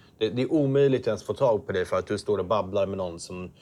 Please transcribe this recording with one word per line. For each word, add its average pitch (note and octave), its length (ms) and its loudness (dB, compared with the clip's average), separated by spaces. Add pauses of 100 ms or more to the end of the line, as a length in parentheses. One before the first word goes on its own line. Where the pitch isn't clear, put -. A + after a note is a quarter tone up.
(180)
det, A2 120 0
det A#2 120 -2
är C3+ 120 -2
omöjligt C#3 480 4
att - 60 -4
ens G#2+ 160 -2
få - 100 -4
tag A#2 340 2
på - 40 -4
dig F#2 140 0
för F#2+ 120 -2
att F2+ 100 -2
du G#2 100 -2
står G2+ 200 -2
och F#2+ 80 -2
babblar G2 420 0
med G2 100 -4
någon F2 220 -6
som F2+ 320 -12 (100)